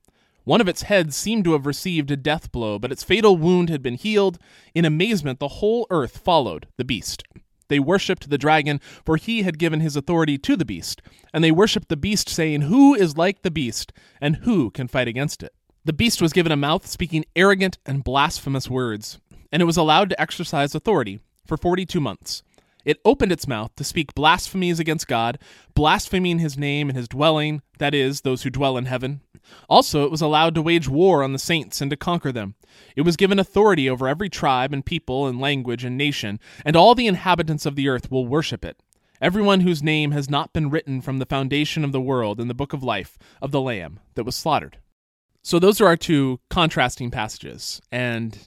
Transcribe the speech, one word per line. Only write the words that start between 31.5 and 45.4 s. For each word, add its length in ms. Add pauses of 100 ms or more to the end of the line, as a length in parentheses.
and 100
to 60
conquer 340
them. 260 (380)
It 60
was 160
given 220
authority 500
over 180
every 220
tribe 460
and 100
people 420
and 140
language 420
and 140
nation, 420 (240)
and 140
all 180
the 120
inhabitants 580
of 100
the 140
earth 220
will 160
worship 400
it. 120 (400)
Everyone 420
whose 220
name 280
has 180
not 240
been 160
written 320
from 200
the 60
foundation 580
of 80
the 100
world 360
in 100
the 60
book 200
of 80
life 340 (240)
of 100
the 120
Lamb 360 (160)
that 100
was 120
slaughtered." 400 (640)